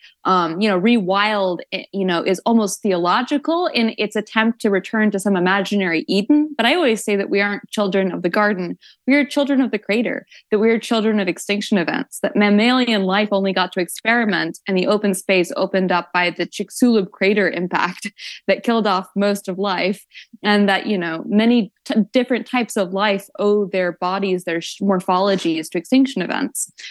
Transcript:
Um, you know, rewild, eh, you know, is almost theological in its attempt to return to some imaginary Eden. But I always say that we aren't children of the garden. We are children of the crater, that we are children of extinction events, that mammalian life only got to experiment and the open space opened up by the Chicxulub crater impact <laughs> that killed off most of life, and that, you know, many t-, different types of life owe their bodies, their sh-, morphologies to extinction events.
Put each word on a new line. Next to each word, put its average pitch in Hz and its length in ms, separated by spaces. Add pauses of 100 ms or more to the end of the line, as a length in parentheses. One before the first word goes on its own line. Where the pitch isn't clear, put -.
(240)
Um, 175 360
you 220 80
know, 190 100
rewild, 196 800 (120)
eh, 190 200
you 196 120
know, 175 180
is 185 220
almost 220 380
theological 247 840
in 226 300
its 208 160
attempt 220 460
to 220 100
return 208 420
to 196 60
some 196 180
imaginary 185 720
Eden. 294 500
But 226 100
I 277 80
always 269 280
say 208 140
that 196 140
we 202 100
aren't 202 300
children 190 420
of 175 100
the 180 60
garden. 185 500 (280)
We 254 80
are 285 100
children 277 380
of 226 80
the 208 80
crater, - 480 (240)
that 214 80
we 226 120
are 226 80
children 220 400
of 190 100
extinction 202 500
events, - 420
that - 160
mammalian 214 680
life 202 280
only 196 200
got 185 200
to 190 80
experiment 190 760 (100)
and 190 80
the 185 100
open 202 280
space 185 420
opened 185 360
up 175 200
by 180 180
the 175 160
Chicxulub 214 640
crater 202 400
impact 180 600 (180)
<laughs> - 180
that 190 160
killed 226 240
off 190 280
most 202 340
of 180 100
life, 190 460 (380)
and 208 260
that, 196 180
you 208 120
know, 165 280
many 220 460 (120)
t-, - 180 (100)
different 247 340
types 247 300
of 185 160
life 196 360 (100)
owe 208 280
their 180 260
bodies, 185 520
their 170 160
sh-, - 200
morphologies 185 880
to 180 80
extinction 254 440
events. - 480 (200)